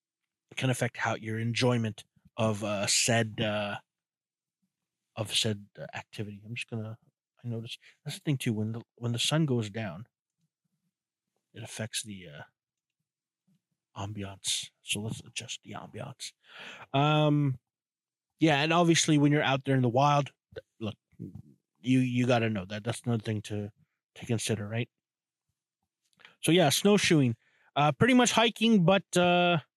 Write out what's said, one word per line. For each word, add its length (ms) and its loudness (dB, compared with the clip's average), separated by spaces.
can 140 0
affect 260 -4
how 200 -4
your 220 -8
enjoyment 680 -2
of, 280 -2
uh, 220 -4
said, 580 0
uh, 320 -4
of 180 -6
said, 300 -2
uh, 140 -14
activity. 520 -12
I'm 80 -12
just 160 -12
gonna, 260 -8
I 40 -10
noticed, 300 -8
that's 140 -12
the 40 -20
thing 160 0
too, 140 -2
when 200 -4
the, 100 -10
when 160 -4
the 60 -4
sun 280 0
goes 220 0
down, 380 -10
it 80 -16
affects 400 -8
the, 260 -16
uh, 140 -18
ambiance. 760 -8
So 180 -8
let's 260 -10
adjust 380 -14
the 100 -14
ambiance. 580 -14
Um, 680 2
yeah, 200 4
and 120 0
obviously 460 4
when 140 4
you're 100 2
out 220 0
there 120 2
in 60 2
the 60 2
wild, 420 2
look, 160 -8
you, 200 2
you 260 0
gotta 240 2
know 160 -4
that. 180 -10
That's 220 -6
another 160 0
thing 200 -4
to, 280 -8
to 100 -18
consider, 400 -2
right? 220 -6
So 100 2
yeah, 180 6
snowshoeing. 680 4
Uh, 160 4
pretty 220 4
much 180 6
hiking, 520 4
but, 320 2
uh, 420 4